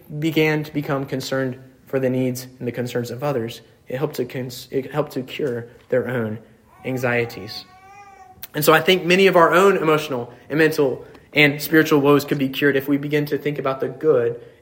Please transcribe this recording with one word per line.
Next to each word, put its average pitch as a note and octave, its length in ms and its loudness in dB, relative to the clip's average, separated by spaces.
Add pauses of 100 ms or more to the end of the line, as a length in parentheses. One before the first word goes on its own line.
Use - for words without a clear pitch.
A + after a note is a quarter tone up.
(200)
began D#3 460 0
to - 60 -16
become C#3+ 360 -4
concerned C3 520 -4 (280)
for C3+ 120 -2
the C3 120 0
needs B2+ 320 -2 (160)
and B2 80 -6
the A#2+ 40 -6
concerns A#2+ 380 -6
of A#2+ 140 -10
others, A#2+ 380 -4 (260)
it B2+ 100 -8
helped D3+ 200 -6
to B2+ 80 -4
cons-, B2+ 440 -10
it C#3 220 -6
helped D3 220 -4
to B2+ 100 -6
cure A#2+ 440 -6 (220)
their A#2+ 180 0
own A2+ 300 -4 (480)
anxieties. A#2+ 800 -4 (880)
And D3 100 -4
so D#3 80 6
I D#3 100 8
think F3 240 2
many F#3 200 4
of F3+ 100 6
our E3 160 6
own F#3+ 260 6
emotional D3+ 540 0 (160)
and D3 120 -2
mental D3+ 480 2 (260)
and D3 260 4
spiritual D#3 420 4
woes C#3+ 220 4
could D3 140 -2
be C3+ 120 -2
cured C#3 260 0
if C3+ 120 -2
we C#3+ 100 2
begin D3 300 -2
to C#3+ 120 -4
think D3 180 -4
about C3+ 220 -4
the C3 100 -4
good C3 540 0 (180)